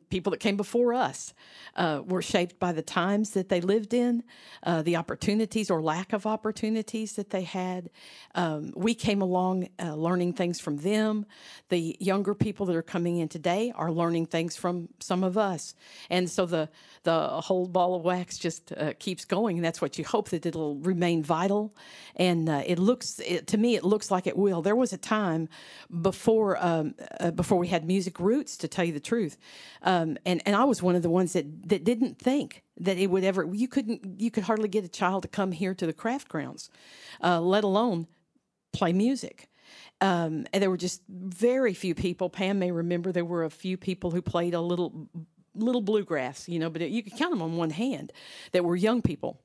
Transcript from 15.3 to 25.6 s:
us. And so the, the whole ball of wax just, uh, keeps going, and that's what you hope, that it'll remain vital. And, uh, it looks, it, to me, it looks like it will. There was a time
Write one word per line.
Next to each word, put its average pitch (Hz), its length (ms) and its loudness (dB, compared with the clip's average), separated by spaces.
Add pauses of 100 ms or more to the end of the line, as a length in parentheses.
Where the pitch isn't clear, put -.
us. 190 360 -2 (360)
And 180 180 2
so 180 180 2
the, 160 220 0 (360)
the 160 240 2 (120)
whole 185 280 0
ball 180 260 4
of 170 80 -4
wax 180 360 -2
just, - 340 -6
uh, 147 260 -2
keeps - 260 -6
going, 196 320 0
and 170 80 0
that's 165 160 -2
what - 180 -4
you 156 60 -4
hope, - 260 -2
that 170 160 -2
it'll 156 300 -4
remain 170 460 0
vital. 196 520 0 (420)
And, 170 320 2
uh, 147 160 2
it 175 140 0
looks, 233 420 0
it, - 280 -4
to 220 100 2
me, 233 160 4
it 175 100 0
looks 208 260 2
like 185 180 0
it - 80 -2
will. 185 260 2
There 208 140 4
was 247 160 2
a 185 40 -8
time 165 520 0 (540)